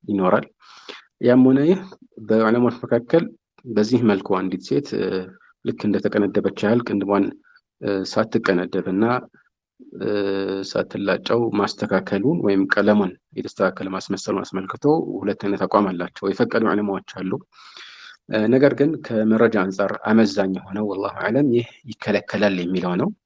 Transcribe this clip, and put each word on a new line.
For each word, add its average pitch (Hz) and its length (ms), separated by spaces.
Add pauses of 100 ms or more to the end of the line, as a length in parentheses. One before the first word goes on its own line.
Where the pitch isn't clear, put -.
ይኖራል። 98 420 (720)
ያም 123 220
ሆነ 131 200
ይህ 185 180 (380)
በዑለሞች 113 600
መካከል - 460 (400)
በዚህ 113 380
መልኩ 101 320
አንዲት 92 300
ሴት፣ 143 300
እ፣ 101 120 (580)
ልክ 113 180
እንደተቀነደበች 101 800
ያህል 113 220
ቅንድቧን፣ 98 420 (560)
እ፣ 104 80 (180)
ሳትቀነደብ 98 840
እና፣ 95 160 (920)
እ፣ - 120 (560)
ሳትላጨው 95 760 (140)
ማስተካከሉን 101 840
ወይም 98 280
ቀለሙን 101 440 (200)
የተስተካከለ 95 580
ማስመሰሉን 95 520
አስመልክቶ 95 420 (260)
ሁለት 101 320
አይነት 98 200
አቋም 101 240
አላቸው። 87 400
የፈቀዱ 110 400
ዑለማዎች 98 480
አሉ። 95 160 (1000)
እ፣ 107 180
ነገር 135 280
ግን 143 160 (100)
ከመረጃ 110 580
አንጻር 98 340 (120)
አመዛኝ 101 500
የሆነው 95 320
ወላሁ 95 300
አዕለም 127 340
ይህ 120 180 (180)
ይከለከላል 104 720
የሚለው 90 380
ነው። 127 140 (180)